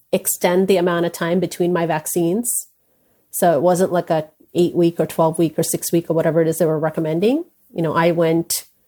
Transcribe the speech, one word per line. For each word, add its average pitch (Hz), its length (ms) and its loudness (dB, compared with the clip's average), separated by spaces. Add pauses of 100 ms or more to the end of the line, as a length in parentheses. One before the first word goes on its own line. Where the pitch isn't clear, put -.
(100)
extend 185 560 0
the 196 120 4
amount 170 280 0
of 170 60 -4
time 170 260 -2
between 175 340 -2
my 170 140 0
vaccines. 170 840 -2 (640)
So 175 240 2
it 139 80 0
wasn't 180 300 2
like 170 180 -2
a 156 200 -2 (240)
eight-week 170 440 2
or 160 80 0
twelve-week 165 520 0
or 170 40 0
six-week - 480 -2
or 165 40 0
whatever 160 260 2
it 160 80 2
is 160 100 -4
they 175 80 2
were 156 120 0
recommending. 165 680 0 (280)
You - 100 -4
know, 156 120 -2
I 170 160 2
went, 165 560 0 (220)